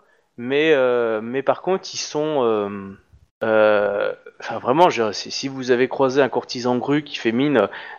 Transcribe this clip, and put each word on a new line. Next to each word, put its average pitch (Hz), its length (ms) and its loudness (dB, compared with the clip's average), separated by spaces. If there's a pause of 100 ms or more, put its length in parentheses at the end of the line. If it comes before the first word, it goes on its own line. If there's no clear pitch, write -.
(380)
mais, 139 340 2
euh, 120 480 2
mais 123 220 -6
par 131 200 0
contre, 190 300 -2
ils - 60 -10
sont, 151 460 -2
euh, 101 480 -2 (520)
euh, 104 680 2 (280)
enfin, 113 180 -8
vraiment, 147 320 4
je, 113 220 0
si, - 200 -10
si - 160 -6
vous 131 240 -6
avez 123 160 2
croisé 135 340 2
un 127 60 2
courtisan 123 480 -4
grue 143 260 -2
qui 143 160 -14
fait 113 140 -2
mine, 123 360 2 (300)